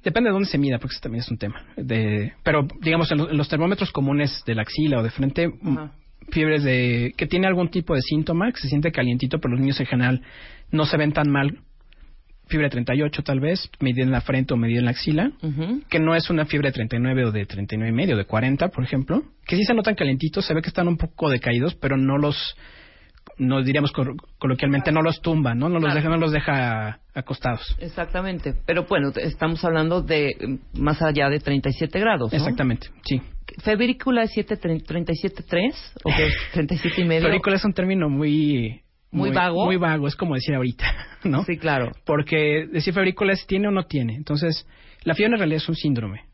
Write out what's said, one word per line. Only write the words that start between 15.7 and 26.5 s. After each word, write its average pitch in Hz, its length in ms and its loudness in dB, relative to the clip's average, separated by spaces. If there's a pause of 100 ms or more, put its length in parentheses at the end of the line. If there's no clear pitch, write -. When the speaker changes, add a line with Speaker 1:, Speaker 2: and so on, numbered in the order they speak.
Speaker 1:
que - 100 2
no 160 140 4
es 165 160 0
una 156 160 2
fiebre 139 240 0
de 127 40 -2
treinta 113 220 -4
y 117 40 0
nueve 127 260 2
o 113 60 2
de 104 160 -2
treinta 98 260 -6
y 107 60 -2
nueve 110 120 0
y 113 40 0
medio, 147 200 2
de 98 100 0
cuarenta, 131 440 0
por 127 140 -4
ejemplo, 151 400 0 (240)
que - 80 0
sí 196 80 2
se 240 100 2
notan 220 220 2
calentitos, 151 500 0
se - 80 -2
ve 160 80 2
que - 80 -6
están 175 180 0
un 170 100 2
poco 160 340 -2
decaídos, 123 420 0
pero 135 240 -2
no 135 220 2
los, 147 360 -2 (840)
no 131 240 2
diríamos 139 280 2
cor-, 135 240 -2 (220)
coloquialmente, 135 540 0
no 156 100 4
los 160 220 0
tumba, 151 320 2
¿no? 139 140 0
No 175 100 2
los 160 60 2
Speaker 2:
Claro. 143 100 2
Speaker 1:
deja, 151 140 2
no 165 80 2
los 160 140 2
deja 123 680 -2 (160)